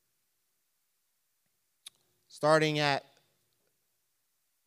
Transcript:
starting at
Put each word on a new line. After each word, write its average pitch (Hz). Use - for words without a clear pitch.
starting 156
at 143